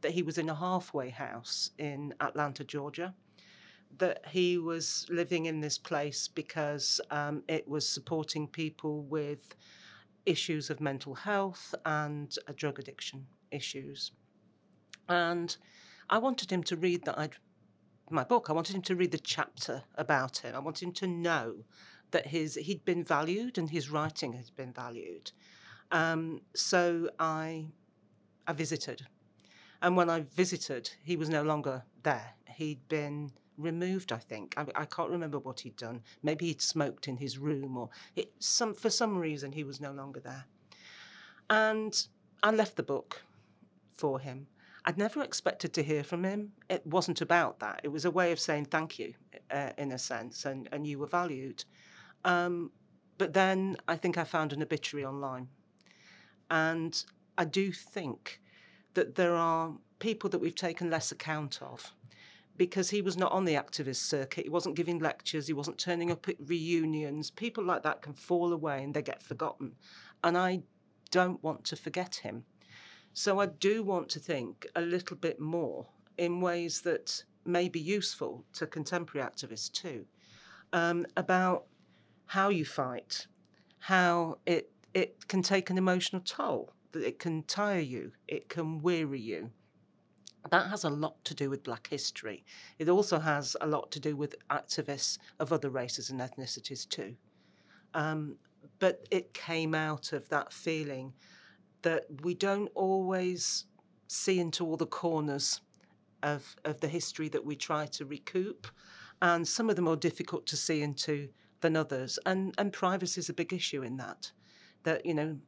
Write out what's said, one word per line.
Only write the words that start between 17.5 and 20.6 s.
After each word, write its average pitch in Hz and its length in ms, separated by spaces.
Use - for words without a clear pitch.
my 151 120
book, 240 240
I 156 60
wanted 165 220
him 185 80
to 190 120
read 175 160
the 165 60
chapter - 640
about 131 420
him. 120 180
I 131 40
wanted 160 260